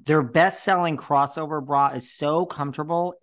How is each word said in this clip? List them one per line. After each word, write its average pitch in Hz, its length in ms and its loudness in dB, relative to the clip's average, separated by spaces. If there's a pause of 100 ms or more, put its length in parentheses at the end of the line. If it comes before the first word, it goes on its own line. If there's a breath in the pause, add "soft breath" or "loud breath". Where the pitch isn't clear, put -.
Their 151 160 4
best-selling 170 760 2
crossover 147 680 -2
bra 139 240 2
is 127 240 -10
so 160 320 0
comfortable, 160 760 -4